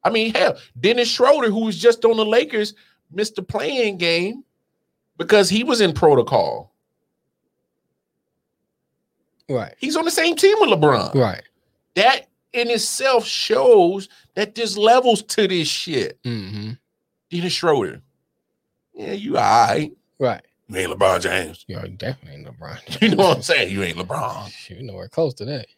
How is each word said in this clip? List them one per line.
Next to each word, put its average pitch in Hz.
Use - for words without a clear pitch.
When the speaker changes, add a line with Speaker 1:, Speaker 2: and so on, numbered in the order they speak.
Speaker 1:
I -
mean, 226
hell, 156
Dennis 233
Schroeder, 254
who 226
was 202
just 233
on 226
the 220
Lakers, 214
missed 208
the 196
play-in 214
game 175
because 190
he 214
was 240
in 180
protocol. 117
Speaker 2:
Right. 120
Speaker 1:
He's 302
on 330
the 339
same 330
team 415
with 415
LeBron. 151
Speaker 2:
Right. 113
Speaker 1:
That 233
in 240
itself 262
shows 196
that 208
there's 214
levels 233
to 208
this 175
shit. -
Speaker 2:
Mm-hmm. 107
Speaker 1:
Dennis 175
Schroeder. 131
Yeah, -
you 208
all 110
right. 110
Speaker 2:
Right. 123
Speaker 1:
You 104
ain't 90
LeBron 92
James. 87
Speaker 2:
You 90
definitely 120
ain't -
LeBron -
James. -
Speaker 1:
<laughs> -
You 214
know 190
what 156
I'm 107
saying? 127
You 98
ain't 85
LeBron. -
Speaker 2:
Shoot, -
nowhere 95
close 156
to 104
that. 131